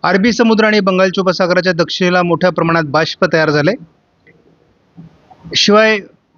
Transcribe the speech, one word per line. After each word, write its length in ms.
अरबी 300
समुद्र 320
आणि 160
बंगालच्या 420
उपसागराच्या 500
दक्षिणेला 500
मोठ्या 280
प्रमाणात 360
बाष्प 460
तयार 180
झाले. 220
शिवाय 420